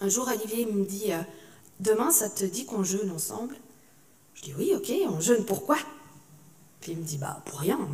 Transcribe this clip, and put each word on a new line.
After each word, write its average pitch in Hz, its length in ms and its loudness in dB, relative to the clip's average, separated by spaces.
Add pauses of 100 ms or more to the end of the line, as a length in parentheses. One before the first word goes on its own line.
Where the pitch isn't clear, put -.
Un 196 80 0
jour, 247 200 0
Olivier 220 380 -2
me 202 180 2
dit, 196 280 -2
euh, « 165 80 0 (600)
Demain, 220 320 4
ça 214 180 4
te - 140 -2
dit 196 200 -2
qu'on 202 200 -2
jeûne 190 260 0
ensemble ? » 220 460 -6 (800)
Je - 80 -18
dis, « - 160 -12
Oui, 392 160 2
ok, - 180 -2 (160)
on 160 120 0
jeûne, 214 240 6
pourquoi ? » 240 320 2 (1040)
Puis 165 120 -8
il 165 60 -4
me 165 60 -6
dit, « 151 140 -6
Bah, - 260 -6
pour - 140 -10
rien, 180 200 2 (160)